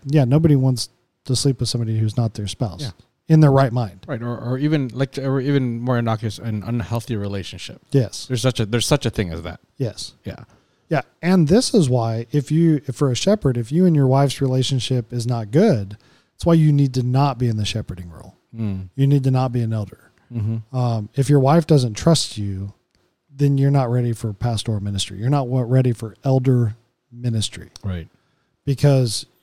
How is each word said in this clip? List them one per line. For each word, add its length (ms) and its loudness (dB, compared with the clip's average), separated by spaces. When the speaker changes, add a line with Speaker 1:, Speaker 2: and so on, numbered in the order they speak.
Speaker 1:
yeah, 200 2
nobody 320 4
wants 320 0
to 120 -2
sleep 240 0
with 80 -4
somebody 300 -2
who's 180 -2
not 160 -2
their 140 -8
spouse 340 -8
Speaker 2:
Yeah. 100 -8
Speaker 1:
in 100 6
their 120 8
right 200 4
mind. 380 -6
Speaker 2:
Right. 120 -6
Or, 160 -8
or 200 -6
even, 360 0
like, 240 -4
or 220 -2
even 400 0
more 180 -2
innocuous, 400 -2
an 260 -6
unhealthy 520 -4
relationship. 640 -10
Speaker 1:
Yes. 340 0
Speaker 2:
There's 160 -4
such 180 0
a, 60 0
there's 200 -2
such 200 0
a 40 0
thing 220 -4
as 120 -8
that. 180 -12
Speaker 1:
Yes. 380 -8
Speaker 2:
Yeah. 180 -14
Speaker 1:
Yeah. 140 -2
And 260 4
this 260 4
is 160 4
why, 440 -2
if 180 0
you, 360 4
if 100 -6
for 120 2
a 60 0
shepherd, 400 0
if 160 -6
you 140 4
and 100 4
your 100 4
wife's 360 2
relationship 720 -2
is 120 -4
not 240 -4
good, 460 2
it's 100 -8
why 100 4
you 180 4
need 220 2
to 60 -2
not 380 0
be 80 0
in 80 0
the 100 -2
shepherding 460 -8
role. 240 -20
Speaker 2:
Mm. 420 -6
Speaker 1:
You 120 2
need 160 2
to 80 2
not 220 0
be 80 -2
an 100 -2
elder. 400 -8
Speaker 2:
Mm-hmm. 440 -6
Speaker 1:
Um, 400 -2
if 140 0
your 100 6
wife 260 4
doesn't 280 4
trust 440 0
you, 360 -6
then 240 0
you're 140 2
not 180 2
ready 220 0
for 220 -6
pastoral 480 -4
ministry. 380 -6
You're 100 -2
not 180 0
wa-, 140 0
ready 320 2
for 220 -10
elder 500 2
ministry. 580 -6
Speaker 2:
Right. 280 -8
Speaker 1:
Because 640 0